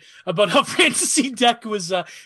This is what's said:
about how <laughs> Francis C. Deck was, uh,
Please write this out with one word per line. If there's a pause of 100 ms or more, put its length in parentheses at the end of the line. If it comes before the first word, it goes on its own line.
(260)
about
how
<laughs>
Francis
C.
Deck
was,
uh, (240)